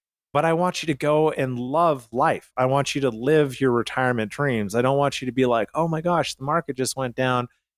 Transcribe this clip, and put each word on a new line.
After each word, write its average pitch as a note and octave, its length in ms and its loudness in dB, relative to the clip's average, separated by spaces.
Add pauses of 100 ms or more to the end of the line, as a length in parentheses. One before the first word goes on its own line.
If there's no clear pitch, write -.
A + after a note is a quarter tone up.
(340)
But C#3+ 120 2
I E3 80 2
want F3 300 -2
you D#3 40 -14
to D#3+ 80 0
go D3+ 360 2
and C3 280 -4
love C#3 520 0
life. B2+ 460 0
I B2+ 80 2
want C#3 300 0
you C#3+ 60 -4
to C3+ 80 2
live C3 520 0
your C3 100 4
retirement A#2+ 600 0
dreams. A2+ 440 -2
I A#2+ 60 2
don't C3 160 2
want C#3 240 0
you B2+ 60 -8
to B2+ 40 -4
be B2+ 140 2
like, A#2 300 2
"Oh D#3+ 120 0
my D#3+ 140 -2
gosh, E3+ 340 -2
the C3 80 -16
market D3 320 -2
just B2+ 220 -4
went B2+ 180 -6
down B2+ 320 0 (300)